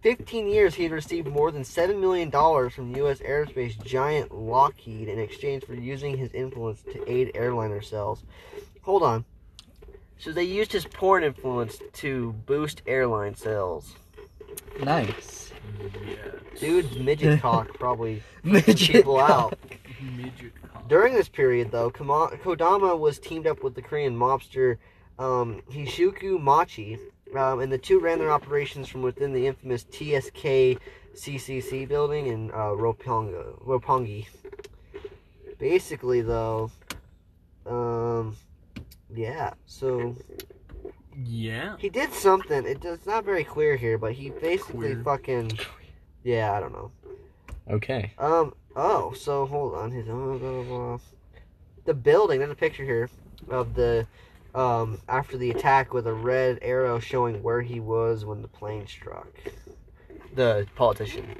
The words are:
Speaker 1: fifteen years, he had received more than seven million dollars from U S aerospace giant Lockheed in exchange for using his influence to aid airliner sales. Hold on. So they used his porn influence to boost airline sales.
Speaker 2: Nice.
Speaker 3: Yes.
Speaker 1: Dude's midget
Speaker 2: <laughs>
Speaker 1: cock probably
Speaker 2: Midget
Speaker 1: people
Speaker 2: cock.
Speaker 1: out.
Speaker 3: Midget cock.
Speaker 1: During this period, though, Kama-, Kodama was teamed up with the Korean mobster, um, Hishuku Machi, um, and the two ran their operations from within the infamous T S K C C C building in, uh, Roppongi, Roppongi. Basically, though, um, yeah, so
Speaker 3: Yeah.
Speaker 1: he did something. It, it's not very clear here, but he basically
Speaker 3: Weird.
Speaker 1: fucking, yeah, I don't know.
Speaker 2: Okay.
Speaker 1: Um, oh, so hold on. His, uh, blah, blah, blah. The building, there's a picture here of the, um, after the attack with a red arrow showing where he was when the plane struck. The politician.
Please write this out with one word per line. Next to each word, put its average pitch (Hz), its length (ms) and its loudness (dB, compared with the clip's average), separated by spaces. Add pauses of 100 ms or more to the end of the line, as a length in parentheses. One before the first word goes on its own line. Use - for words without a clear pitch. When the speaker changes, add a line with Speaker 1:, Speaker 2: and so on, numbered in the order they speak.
Speaker 1:
fifteen 226 460 0
years, 202 280 6
he 175 80 -2
had 160 80 -2
received 160 360 -4
more 147 240 2
than 147 120 -8
seven 185 380 0
million 180 280 2
dollars 139 440 4
from 123 220 -8
U 143 140 0
S 135 100 -2
aerospace 127 640 -4
giant 131 500 0
Lockheed 113 760 0
in 107 120 -4
exchange 135 460 -4
for 123 100 -12
using 135 420 -6
his 131 160 -4
influence 120 500 -6
to - 280 -10
aid 127 240 2
airliner 110 460 -2
sales. 104 420 -6 (600)
Hold 190 200 4
on. 117 220 2 (920)
So - 140 -10
they 175 120 0
used 196 280 -2
his 180 140 -2
porn 190 380 4
influence 123 560 -2 (140)
to 127 400 -4 (120)
boost 147 400 -2
airline 113 500 0
sales. 95 600 -4 (880)
Speaker 2:
Nice. 139 680 -2 (540)
Speaker 3:
Yes. - 540 -12
Speaker 1:
Dude's 156 380 2
midget 151 440 4
Speaker 2:
<laughs> - 0 -
Speaker 1:
cock 117 380 2
probably 113 420 -2 (220)
Speaker 2:
Midget 196 340 8
Speaker 1:
people 139 400 8
Speaker 2:
cock. 139 120 8
Speaker 1:
out. 123 300 4 (560)
Speaker 3:
Midget 123 460 -12
cock. - 260 -16
Speaker 1:
During 196 260 8
this 220 160 4
period, 123 420 2
though, 117 180 0
Kama-, 147 540 0
Kodama 180 540 4
was 151 200 2
teamed 160 300 -6
up 143 160 -2
with 131 120 -4
the 127 60 -12
Korean 143 360 -2
mobster, 131 600 2 (400)
um, 127 440 -2 (100)
Hishuku 180 680 0
Machi, 139 580 2 (380)
um, 131 260 2
and 131 100 -2
the 135 60 -2
two 190 220 4
ran 165 200 2
their 156 120 2
operations 139 580 -2
from 131 120 -10
within 135 320 -2
the 127 140 0
infamous 127 380 -4
T 147 300 -4
S 131 180 -2
K 131 440 4 (360)
C 143 240 -10
C 131 240 -8
C 131 240 -8
building 147 420 0
in, 110 240 -4
uh, 107 240 -2
Roppongi, 110 880 -2
Roppongi. 123 640 -2 (1300)
Basically, 131 600 0
though, 113 500 -2 (960)
um, 117 680 -4 (800)
yeah, 113 400 -6 (120)
so 123 500 -4 (1080)
Speaker 3:
Yeah. 117 540 -6
Speaker 1:
he 196 120 -4
did 285 240 -2
something. 190 520 4
It, 139 180 -6
it's 170 220 -8
not 214 180 -2
very 190 200 0
clear 151 320 2
here, 117 220 0
but 110 160 -4
he 135 180 -12
basically 156 580 -2
Speaker 3:
Weird. 120 140 -4
Speaker 1:
fucking, 127 480 -2 (720)
yeah, 113 300 0
I 104 60 0
don't 71 140 -8
know. 52 180 -12 (800)
Speaker 2:
Okay. 107 480 -2
Speaker 1:
Um, 156 360 2 (220)
oh, 135 380 0
so 139 320 -2
hold 135 300 -4
on. 107 160 -6
His, 117 180 -8
uh, 113 40 -6
blah, 131 240 -6
blah, 127 260 -6
blah. 123 340 -6 (880)
The 160 80 2
building, 147 460 6
there's 143 120 -2
a 139 40 -8
picture 151 280 -2
here 123 260 0 (400)
of 120 260 -2
the, 117 320 2 (480)
um, 117 520 0
after 135 300 -2
the 123 140 -2
attack 135 420 4
with 117 140 -2
a 113 60 -2
red 127 480 0
arrow 123 380 0
showing 117 440 -2
where 117 180 0
he 120 180 -8
was 113 460 0
when 107 160 -10
the 107 60 -14
plane 104 400 -12
struck. - 400 -14 (1080)
The 113 320 2 (100)
politician. 107 500 0 (140)